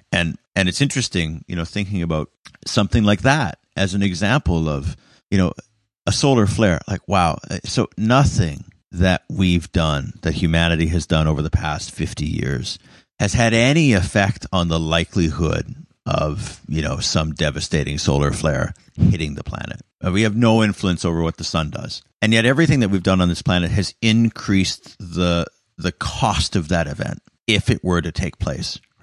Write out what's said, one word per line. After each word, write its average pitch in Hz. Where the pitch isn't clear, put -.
and, 85
and 92
it's -
interesting, 85
you 87
know, 85
thinking 101
about 82
something 107
like 104
that 131
as 92
an 101
example 90
of, 71
you 101
know, 92
a 98
solar 123
flare, 98
like, -
wow. 87
Uh, -
so -
nothing 110
that 90
we've 87
done, 76
that 82
humanity 82
has 82
done 78
over 76
the 76
past 76
fifty -
years 69
has 101
had 117
any 135
effect 98
on 87
the 82
likelihood 82
of, -
you 78
know, 67
some 78
devastating 73
solar 71
flare 76
hitting 78
the -
planet. -
Uh, 92
we 101
have 110
no 113
influence 95
over 85
what 82
the -
sun 80
does. -
And 110
yet 113
everything 139
that 107
we've 95
done 95
on 90
this 85
planet 90
has 87
increased 110
the, 87
the 85
cost -
of 80
that 85
event -
if 104
it -
were 87
to 80
take -
place, -